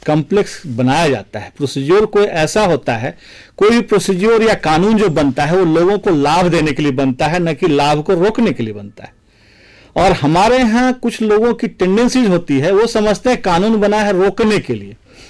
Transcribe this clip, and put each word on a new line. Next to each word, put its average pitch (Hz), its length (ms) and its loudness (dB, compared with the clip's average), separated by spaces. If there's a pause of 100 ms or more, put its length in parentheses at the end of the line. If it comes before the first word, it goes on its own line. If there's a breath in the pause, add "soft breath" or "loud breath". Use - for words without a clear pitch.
complex 160 600 -2
बनाया 131 420 0
जाता 107 300 -6
है। - 180 -16
Procedure 143 480 0
कोई 208 200 0
ऐसा 160 400 0
होता 139 300 -2
है, 117 220 -8 (400 loud breath)
कोई 208 120 4
भी 233 120 4
procedure 214 600 0
या 220 100 2
कानून 180 440 0
जो 202 120 2
बनता 143 360 0
है, 165 120 0
वो 165 220 2
लोगों 190 180 2
को 202 120 -2
लाभ 156 360 2
देने 165 260 0
के 151 100 -6
लिए 147 100 0
बनता 135 360 -2
है, 170 120 -2
न 165 140 -2
कि 180 140 -2
लाभ 147 360 2
को 196 100 0
रोकने 208 380 0
के 120 120 -6
लिए 107 100 -6
बनता 101 300 -16
है। - 100 -20 (840 loud breath)
और 185 140 4
हमारे 190 460 2
यहाँ 247 360 2
कुछ 240 280 -6
लोगों 220 320 2
की 233 140 -6
tendencies 226 600 0
होती 170 320 0
है, 160 120 0
वो 214 160 2
समझते 214 420 -2
हैं 247 120 -2
कानून 208 380 0
बना 202 180 0
है 208 160 0
रोकने 196 460 0
के 131 140 -6
लिए। 101 220 -10 (340 loud breath)